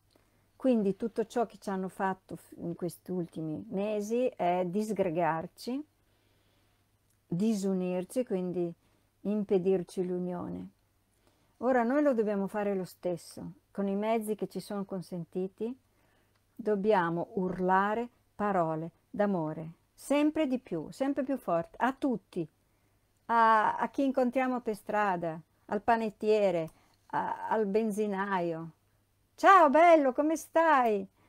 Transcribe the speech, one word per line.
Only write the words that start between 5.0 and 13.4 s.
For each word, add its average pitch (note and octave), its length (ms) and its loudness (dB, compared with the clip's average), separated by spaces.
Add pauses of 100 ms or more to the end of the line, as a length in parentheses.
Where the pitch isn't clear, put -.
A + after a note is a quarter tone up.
disunirci, F#3+ 1000 -2
quindi F3+ 480 -4 (480)
impedirci F#3+ 840 0
l'unione. F3+ 640 -6 (880)
Ora B3 260 2
noi C4 180 0
lo C#4+ 120 4
dobbiamo G3+ 340 0
fare G#3 280 -2
lo F#3 100 -4
stesso, E3+ 680 -8 (180)